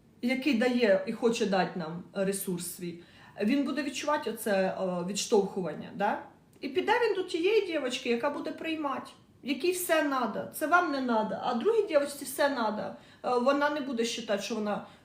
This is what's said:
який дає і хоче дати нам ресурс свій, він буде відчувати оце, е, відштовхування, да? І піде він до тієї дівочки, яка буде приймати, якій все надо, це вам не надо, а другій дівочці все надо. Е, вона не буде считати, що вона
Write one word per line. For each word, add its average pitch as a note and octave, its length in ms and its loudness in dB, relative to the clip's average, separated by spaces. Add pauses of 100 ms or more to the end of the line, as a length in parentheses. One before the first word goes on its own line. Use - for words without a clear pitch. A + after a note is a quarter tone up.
(260)
який C4 280 2
дає A#3 540 4
і A3+ 60 -4
хоче A#3 320 2
дати F#3 340 0
нам E3+ 240 -6 (100)
ресурс F#3+ 640 -4
свій, F3 240 -10 (440)
він C#4 200 2
буде D4 200 -2
відчувати D4 480 -2
оце, A3 200 -4
е, F#3 560 0
відштовхування, G3 880 0
да? G#3 240 0 (420)
І C#4 80 -6
піде - 220 0
він A4+ 240 2
до F#4 80 -2
тієї F#4+ 440 2
дівочки, C4 420 -4
яка A#3 200 0
буде D#4 220 -6
приймати, D#4 600 -6 (320)
якій D4 280 0
все D#4+ 320 2
надо, A#3+ 500 -2
це D4+ 140 -2
вам E4+ 240 4
не C#4 100 -2
надо, G#3+ 420 0
а B3 100 0
другій F#4+ 340 2
дівочці C#4+ 380 0
все C#4+ 240 2
надо. A3 320 -2
Е, - 140 -8 (440)
вона C#4+ 300 4
не D4+ 120 -2
буде A#3+ 240 -2
считати, A3 380 -2
що A#3 120 -4
вона G#3 300 -2 (200)